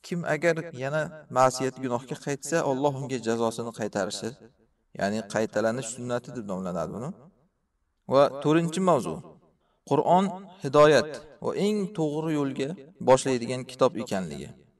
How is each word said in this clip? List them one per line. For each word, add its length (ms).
Kim 220
agar 300
yana 280
ma'siyat 480
gunohga 380
qaytsa, 460
Alloh 340
unga 240
jazosini 520
qaytarishi. 580
Ya'ni 240
qaytalanish 600
sunnati 400
deb 140
nomlanadi 480
buni. 160
Va 140
to'rtinchi 420
mavzu, 340
Qur'on 380
hidoyat 520
va 140
eng 240
to'g'ri 400
yo'lga 360
boshlaydigan 680
kitob 320
ekanligi. 520